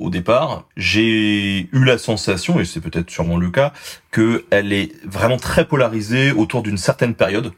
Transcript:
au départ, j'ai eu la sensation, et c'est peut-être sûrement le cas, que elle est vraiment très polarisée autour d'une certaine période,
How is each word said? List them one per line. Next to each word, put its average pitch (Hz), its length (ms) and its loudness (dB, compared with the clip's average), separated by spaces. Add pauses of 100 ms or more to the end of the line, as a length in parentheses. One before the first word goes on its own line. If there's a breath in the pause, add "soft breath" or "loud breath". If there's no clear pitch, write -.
au 85 80 -4
départ, 113 540 0 (120)
j'ai 104 840 0 (120)
eu 131 100 4
la 127 140 6
sensation, 110 640 0
et 87 60 0
c'est 82 160 -8
peut-être 85 280 -6
sûrement 85 280 -2
le 87 100 0
cas, 135 240 0 (380 loud breath)
que 113 400 2
elle 101 240 2
est 98 180 -2 (140)
vraiment 117 320 0
très - 280 0
polarisée 123 680 2
autour 110 300 0
d'une 101 140 -4
certaine 120 380 0
période, 101 440 -2